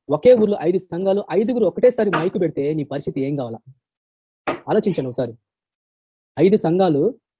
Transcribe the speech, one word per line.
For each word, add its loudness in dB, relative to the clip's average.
ఒకే 6
ఊర్లో 0
ఐదు 0
సంఘాలు, -2
ఐదుగురు 0
ఒకటేసారి 2
మైకు -2
పెడితే -2
నీ -2
పరిస్థితి -6
ఏం -2
కావాలా -6
ఆలోచించండి 0
ఒకసారి. -6
ఐదు 4
సంఘాలు 2